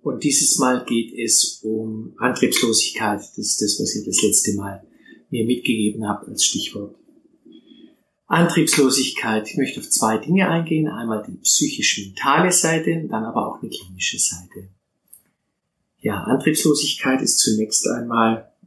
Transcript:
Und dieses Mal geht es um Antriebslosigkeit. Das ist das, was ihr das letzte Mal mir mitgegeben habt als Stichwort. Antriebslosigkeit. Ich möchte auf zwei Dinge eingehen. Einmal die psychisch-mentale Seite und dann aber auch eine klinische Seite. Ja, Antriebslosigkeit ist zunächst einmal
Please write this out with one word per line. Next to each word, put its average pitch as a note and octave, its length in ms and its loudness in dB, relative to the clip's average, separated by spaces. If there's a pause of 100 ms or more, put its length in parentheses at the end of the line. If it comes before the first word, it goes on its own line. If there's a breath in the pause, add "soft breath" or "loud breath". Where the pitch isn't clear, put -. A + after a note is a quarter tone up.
Und B2 240 -4
dieses - 340 2
Mal B2+ 280 2
geht A#2 260 0
es - 500 0
um A2 540 -6
Antriebslosigkeit. A2+ 1040 0
Das - 160 -16
ist - 240 -2
das, G#2+ 180 0
was - 160 -2
ihr G#2 120 -4
das - 160 2
letzte G#2+ 320 2
Mal G2+ 320 -8 (420 loud breath)
mir A2+ 160 0
mitgegeben A2 640 0
habt - 180 -4
als - 180 -2
Stichwort. - 520 -4 (1300 loud breath)
Antriebslosigkeit. C#3 1200 2
Ich - 80 -4
möchte C3 220 -2
auf - 100 -8
zwei A2 260 2
Dinge F3+ 320 2
eingehen. D#3+ 400 0
Einmal A2+ 400 -4
die - 80 -14
psychisch-mentale C#3 1160 0
Seite E3 400 2 (100)
und D3+ 60 -6
dann A2 160 -4
aber - 220 -2
auch - 140 -10
eine - 80 -10
klinische - 500 -8
Seite. F#2 520 -6 (1300)
Ja, - 220 -4
Antriebslosigkeit D3 1000 2
ist - 200 0
zunächst G#2+ 460 0
einmal A#2 640 0 (160)